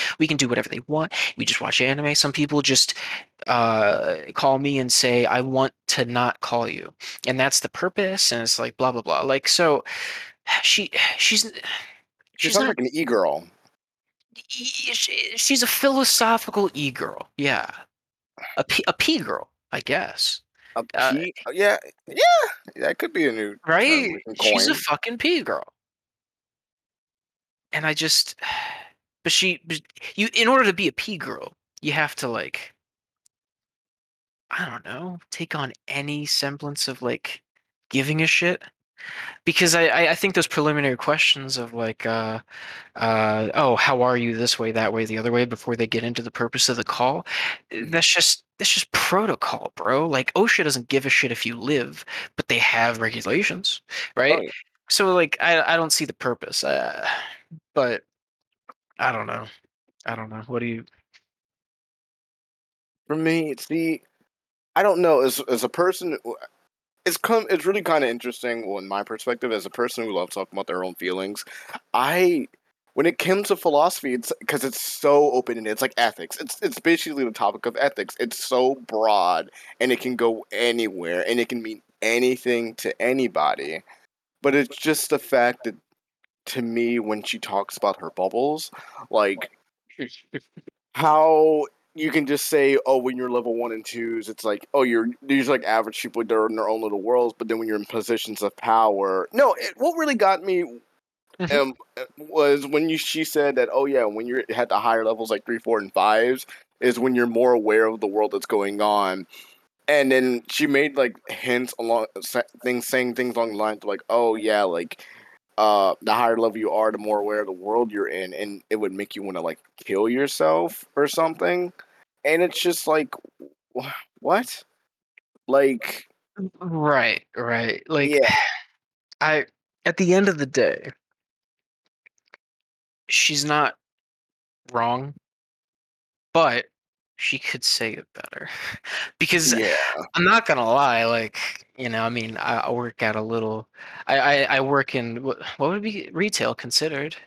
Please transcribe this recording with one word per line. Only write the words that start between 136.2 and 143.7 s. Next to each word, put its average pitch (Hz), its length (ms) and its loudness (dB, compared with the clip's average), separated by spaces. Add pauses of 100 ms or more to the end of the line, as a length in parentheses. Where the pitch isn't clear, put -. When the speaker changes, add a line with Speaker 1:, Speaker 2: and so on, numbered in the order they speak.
Speaker 1:
but 139 320 4 (500)
she - 240 -4
could - 240 -8
say - 300 -2
it - 200 -14
better - 340 -14 (360)
<laughs> - 360 -8
because 160 380 2
Speaker 2:
Yeah. 98 180 2 (400)
Speaker 1:
I'm 170 80 2
not 214 220 6
gonna 127 200 2
lie, 120 400 4
like, 113 320 0 (400)
you 127 120 -6
know, 113 140 -2
I 117 60 0
mean, 113 280 -6
I, 120 220 -2
I - 120 -2
work 120 300 -6
at 110 140 0
a 110 60 -2
little, 110 460 -4 (400)